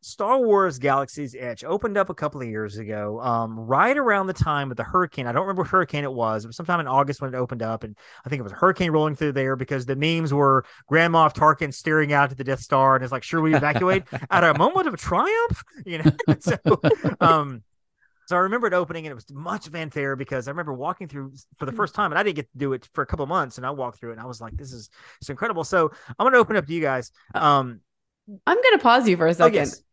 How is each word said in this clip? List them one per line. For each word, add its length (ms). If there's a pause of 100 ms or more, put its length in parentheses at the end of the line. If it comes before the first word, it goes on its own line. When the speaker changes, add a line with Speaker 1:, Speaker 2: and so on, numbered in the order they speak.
Speaker 1:
Star 360
Wars 400
Galaxy's 560
Edge. 300
Opened 320
up 140
a 40
couple 280
of 60
years 280
ago, 440
um, 380
right 380
around 300
the 80
time 360
of 60
the 80
hurricane. 420
I 60
don't 100
remember 200
what 80
hurricane 340
it 80
was. 320
It 40
was 80
sometime 240
in 80
August 340
when 120
it 20
opened 260
up, 220
and 120 (280)
I 40
think 120
it 20
was 100
a 40
hurricane 340
rolling 260
through 160
there 240
because 300
the 100
memes 380
were 300 (240)
Grand 260
Moff 200
Tarkin 380
staring 400
out 180
at 60
the 80
Death 160
Star, 360
and 80
it's 80
like, 100
"Should 200
we 120
evacuate?" 480 (100)
Speaker 2:
<laughs> 180
Speaker 1:
At 140
a 140
moment 300
of 100
triumph, 680 (200)
you 140
know. 120 (160)
<laughs> 140
So, 180 (640)
um, 420 (680)
so 80
I 40
remember 260
it 80
opening, 320
and 60
it 20
was 180
much 360
fanfare 480
because 320
I 20
remember 240
walking 340
through 240
s-, 140 (100)
for 80
the 80
first 220
time, 180
and 60
I 60
didn't 120
get 160
to 60
do 140
it 200
for 100
a 40
couple 160
of 60
months, 280
and 100
I 40
walked 300
through 100
it, 40
and 60
I 60
was 140
like, 160
"This 160
is, 180 (300)
it's 100
incredible." 340
So 260 (280)
I'm 80
gonna 120
open 180
up 100
to 60
you 80
guys. 320 (220)
Speaker 3:
Uh, 40
Speaker 1:
Um, 420 (680)
Speaker 3:
I'm 140
gonna 180
pause 300
you 80
for 120
a 20
Speaker 1:
Oh, 40
Speaker 3:
second. 200
Speaker 1:
yes. 260 (120)